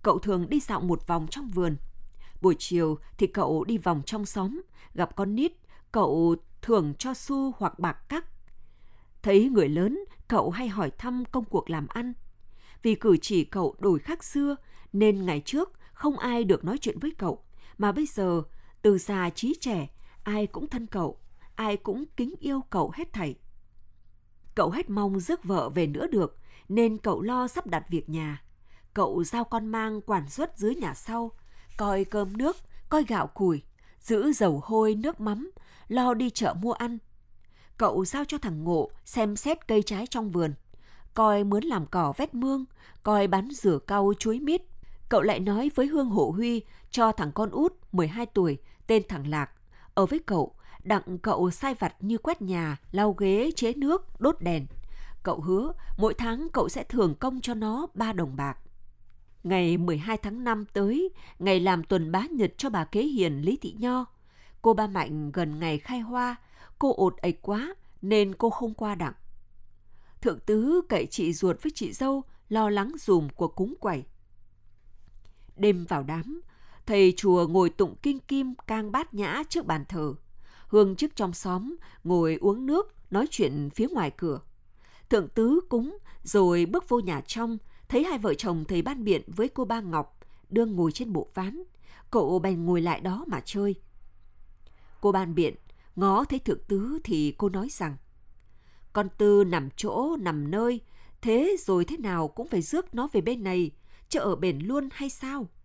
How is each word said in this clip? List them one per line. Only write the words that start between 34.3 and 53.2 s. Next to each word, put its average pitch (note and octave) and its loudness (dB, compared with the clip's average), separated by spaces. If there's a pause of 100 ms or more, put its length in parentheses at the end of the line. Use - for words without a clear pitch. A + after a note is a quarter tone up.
dầu D#3+ 4
hôi A3 4
nước B3 -4
mắm, A3 -4 (380)
lo B3 4
đi A#3+ 0
chợ - 0
mua A3 -2
ăn. A#3+ -4 (800)
Cậu F#3 4
giao C#4 -2
cho D4 -6
thằng D#3+ -4
Ngộ E3 2 (140)
xem G#3+ 0
xét D#4+ -2
cây G#3+ 6
trái G#3+ -4
trong A3 -4
vườn, E3 0 (600)
coi G#3 4
mướn G3+ 2
làm G3+ -2
cỏ D#3 2
vét C#4+ -4
mương, C4 -2 (380)
coi G#3 4
bán F#3+ 2
rửa F#3+ 2
cau G3+ 2
chuối A3+ -2
mít. D#4+ 0 (460)
Cậu G#3 6
lại F#3 2
nói G#3 0
với C4 2
Hương C#4+ 0
Hộ E3 2
Huy A#3 0 (280)
cho A3+ 4
thằng D3+ -4
con G#3+ -2
út E4+ 2 (200)
mười E3+ 4
hai A3+ -6
tuổi, E3 2 (280)
tên A3 6
thằng C#3+ -4
Lạc, D3 -2 (440)
ở F#3+ 6
với C#4+ -2
cậu, E3+ 0 (280)
đặng F#3 0
cậu F3+ 2
sai C4+ -4
vặt F#3+ -4
như G#3+ -2
quét - -4
nhà, E3+ -2 (120)
lau G3+ 2
ghế, G3+ 2